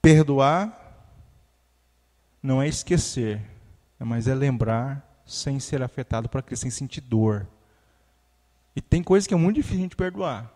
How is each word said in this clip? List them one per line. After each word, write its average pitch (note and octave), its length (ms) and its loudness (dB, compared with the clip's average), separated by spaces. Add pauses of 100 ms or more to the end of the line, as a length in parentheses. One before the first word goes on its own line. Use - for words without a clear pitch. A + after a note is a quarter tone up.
Perdoar D#3 720 4 (1700)
não C3 180 0
é C#3 80 2
esquecer, A#2+ 760 -2 (580)
mas A#2 280 -4
é C3 60 0
lembrar C3 720 -2 (220)
sem C#3 320 -6
ser C3 240 -4
afetado A#2 440 -6
por - 120 -4
aquilo, - 180 -10
sem B2+ 140 -6
sentir C#3 300 -10
dor. A2 440 0 (1300)
E - 60 -6
tem F3 220 0
coisa G3 240 4
que - 60 -2
é F3+ 40 2
muito F3 200 4
difícil F#3+ 220 -2
a - 20 -2
gente F#3 140 -6
perdoar. F3+ 600 -6